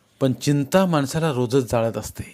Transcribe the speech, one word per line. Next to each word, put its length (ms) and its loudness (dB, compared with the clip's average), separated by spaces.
पण 140 2
चिंता 520 2
माणसाला 460 0
रोजच 400 0
जाळत 260 0
असते. 260 -10